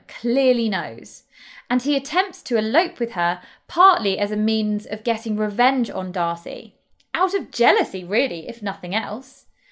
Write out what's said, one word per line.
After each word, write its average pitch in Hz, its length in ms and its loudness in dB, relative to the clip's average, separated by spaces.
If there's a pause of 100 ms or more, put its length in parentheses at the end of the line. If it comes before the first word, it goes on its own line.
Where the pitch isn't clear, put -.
clearly 240 640 2
knows, 156 540 -8 (460)
and 247 120 2
he 285 140 0
attempts 311 480 -2
to 240 140 0
elope 226 420 0
with 233 120 -2
her 175 300 0 (260)
partly 302 500 4
as 202 140 0
a 214 60 -2
means 214 480 0
of 214 180 -8
getting 220 340 -2
revenge 233 520 2
on 185 220 -6
Darcy, 175 640 -6 (380)
out 359 200 2
of 311 180 -4
jealousy 240 520 2
really, 185 440 -2
if - 140 -12
nothing 185 320 -6
else. 226 520 -8 (260)